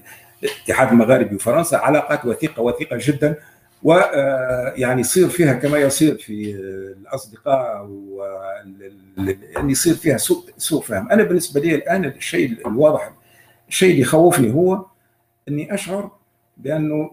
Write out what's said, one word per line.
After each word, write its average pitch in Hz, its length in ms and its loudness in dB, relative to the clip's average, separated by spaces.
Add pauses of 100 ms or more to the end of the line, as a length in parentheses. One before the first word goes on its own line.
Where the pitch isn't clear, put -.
(440)
الاتحاد 117 480 -2
المغاربي 113 440 4
وفرنسا، 120 400 0
علاقات 139 500 0
وثيقة، 120 360 -4
وثيقة 120 380 -4
جدا. 147 360 0 (480)
و، 151 100 4
آه، 131 840 0
يعني، 127 260 0
يصير 180 260 4
فيها 151 260 2
كما 143 240 0
يصير 139 400 2
في، 104 380 -10
آه، 95 460 -12
الأصدقاء، 117 840 -4
وال-، 98 960 -14
ال-، 98 480 -8
ال-، 92 80 -4 (180)
يعني، 143 160 0
يصير 160 220 2
فيها 139 240 2
سوء، - 260 -2 (140)
سوء 143 240 -4
فهم. 107 280 -6
أنا 208 140 4
بالنسبة 170 380 0
لي 165 140 0
الآن 185 300 -2
الشيء 131 640 -4
الواضح، 143 460 2 (560)
الشيء 185 200 4
اللي 143 120 4
يخوفني 160 520 4
هو 185 320 0 (640)
أني 151 240 -6
أشعر 196 380 -8 (460)
بأنه، 151 560 -4